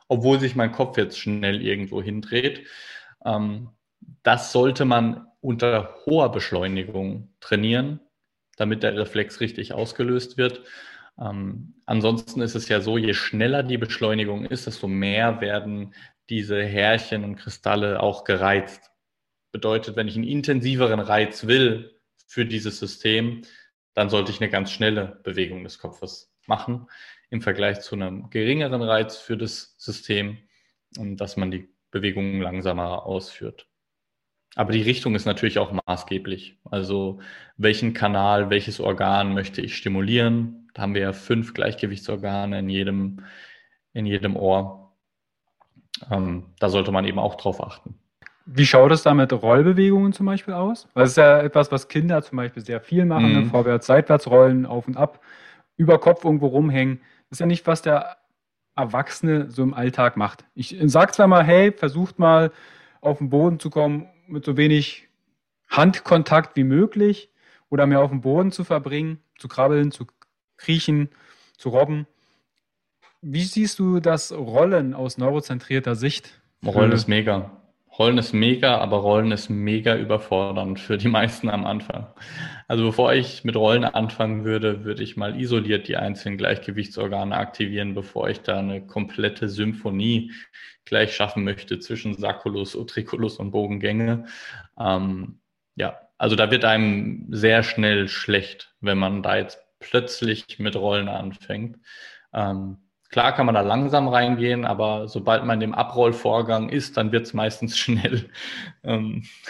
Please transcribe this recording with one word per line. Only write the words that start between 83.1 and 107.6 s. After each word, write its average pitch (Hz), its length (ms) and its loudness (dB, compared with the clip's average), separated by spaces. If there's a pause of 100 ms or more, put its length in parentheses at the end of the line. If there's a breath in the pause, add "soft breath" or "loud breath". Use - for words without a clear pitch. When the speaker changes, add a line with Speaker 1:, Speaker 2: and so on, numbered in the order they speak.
Speaker 1:
ich 127 300 0
mit 113 140 -2
Rollen 110 280 4
anfangen 110 600 -2
würde, 107 400 -2
würde 107 180 -6
ich 107 140 -10
mal 104 240 -6
isoliert 110 480 0
die - 80 -4
einzelnen 101 420 -6
Gleichgewichtsorgane 101 1000 -4
aktivieren, 101 580 -4
bevor 101 340 -6
ich 107 140 -6
da 98 180 -2
eine 98 260 -6
komplette 107 600 -4
Symphonie 107 840 -2 (540 loud breath)
gleich 110 320 0
schaffen 104 260 -2
möchte 98 380 -6
zwischen 113 340 -8
Sacculus, 101 600 -6
Utriculus - 640 -8
und 101 120 -8
Bogengänge. 104 760 -2 (520 loud breath)
Ähm, 95 640 -4 (340)
ja, - 240 -6 (200)
also 107 180 2
da 107 140 4
wird 113 140 2
einem 107 640 0
sehr 110 320 6
schnell 104 460 0
schlecht, - 720 -4
wenn 101 180 0
man 98 240 0
da 98 140 0
jetzt 104 240 -6 (200)
plötzlich - 800 -4
mit 104 180 -6
Rollen 101 320 -2
anfängt. 101 680 -10 (540 loud breath)
Ähm, 95 460 -6 (320)
klar 127 240 2
kann 131 120 2
man 113 80 4
da 104 80 4
langsam 135 460 2
reingehen, 123 560 2
aber 107 440 -2
sobald 110 360 0
man 117 100 0
in 110 60 0
dem 110 140 -4
Abrollvorgang 113 920 0
ist, - 280 -6
dann 110 160 -2
wird's 113 220 -2
meistens 110 440 -4